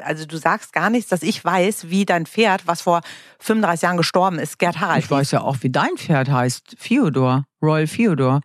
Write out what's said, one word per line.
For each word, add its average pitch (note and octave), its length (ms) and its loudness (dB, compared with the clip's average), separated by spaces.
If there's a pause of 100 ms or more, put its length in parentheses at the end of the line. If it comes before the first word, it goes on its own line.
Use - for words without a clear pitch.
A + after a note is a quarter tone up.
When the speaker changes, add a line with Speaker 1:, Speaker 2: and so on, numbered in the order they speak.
Speaker 1:
also D#3 240 -6
du D#3 120 -10
sagst E3+ 360 -2
gar E3 160 0
nichts, A#3 220 -2
dass F3+ 140 0
ich - 200 -2
weiß, F3+ 460 0
wie G3 140 2
dein F3 220 0
Pferd, G3 420 0
was E3+ 140 -4
vor E3+ 180 2 (400)
fünfunddreißig G3+ 420 0
Jahren F3+ 140 2
gestorben F3 420 2
ist, - 220 -8
Gerd F3 180 0
Harald D#3+ 240 0
Speaker 2:
Ich - 80 -12
weiß C#3 100 2 (100)
Speaker 1:
hieß. - 20 -
Speaker 2:
ja C3+ 80 0
auch, C3 220 -2
wie C#3 80 -2
dein G#3 260 0
Pferd C3+ 340 0
heißt. B2+ 500 -2
Theodor. C3+ 640 2 (180)
Royal D#3 280 2
Theodor. C#3+ 560 2